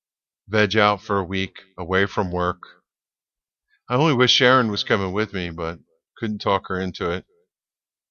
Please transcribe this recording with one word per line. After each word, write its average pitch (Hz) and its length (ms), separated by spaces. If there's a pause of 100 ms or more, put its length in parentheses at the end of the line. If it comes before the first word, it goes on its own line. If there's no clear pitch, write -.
(480)
veg 104 300
out 104 240
for 101 160
a 95 80
week 95 300 (200)
away 92 300
from 98 260
work? 87 300 (1300)
I 123 60
only 151 180
wish 123 180
Sharon 127 380
was 101 140
coming 98 280
with 104 220
me, 90 160
but 85 300 (380)
couldn't 107 200
talk 101 300
her 92 120
into 92 300
it. 90 160 (840)